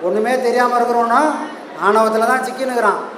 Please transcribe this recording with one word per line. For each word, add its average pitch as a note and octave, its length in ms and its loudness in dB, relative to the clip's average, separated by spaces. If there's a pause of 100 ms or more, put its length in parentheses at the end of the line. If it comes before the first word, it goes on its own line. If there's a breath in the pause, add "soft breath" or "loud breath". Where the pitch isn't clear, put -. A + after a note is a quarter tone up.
ஒண்ணுமே G#3+ 280 0 (140)
தெரியாம A#3+ 320 2
இருக்கிறவனா A#3+ 420 2 (640)
ஆணவத்துல A3 460 2
தான் B3+ 160 0
சிக்கின்னுக்கிறான். B3 540 -2 (160)